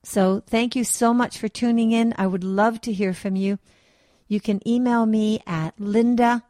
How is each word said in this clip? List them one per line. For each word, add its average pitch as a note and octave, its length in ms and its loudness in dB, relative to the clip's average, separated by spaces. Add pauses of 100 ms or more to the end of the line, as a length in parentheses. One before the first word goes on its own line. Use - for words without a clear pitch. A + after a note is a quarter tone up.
So F#3+ 460 0
thank A3+ 280 -2
you B3+ 80 0
so A#3 300 0
much A#3+ 240 0
for A3 100 -6
tuning A#3 440 0
in. A#3 260 2
I F#3+ 80 0
would F#3 180 -2
love G#3 380 0
to A#3+ 100 -6
hear F#3+ 220 -2
from F#3+ 220 -6
you. G3 240 -2 (680)
You G#3 120 -2
can G3+ 280 -2
email A#3+ 380 2
me A3 400 0
at D#3+ 340 -6
Linda A#3 720 2